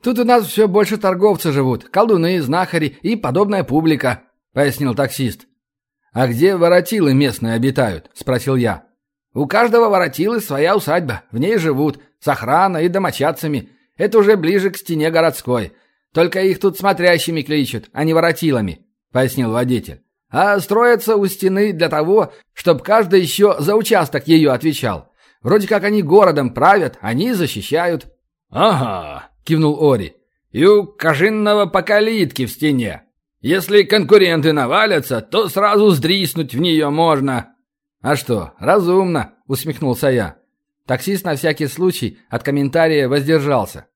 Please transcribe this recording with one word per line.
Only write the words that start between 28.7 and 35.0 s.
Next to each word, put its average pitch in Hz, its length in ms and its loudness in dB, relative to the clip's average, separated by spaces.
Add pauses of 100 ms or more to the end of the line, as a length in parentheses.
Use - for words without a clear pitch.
кивнул 151 460 2
Ори. 98 240 -2 (360)
«И 143 140 0
у 202 200 6
кажинного 208 840 0
по 185 140 -2
калитке 208 640 0
в 107 60 -10
стене. 123 520 -4 (380)
Если 190 420 2
конкуренты 170 680 4
навалятся, 147 680 0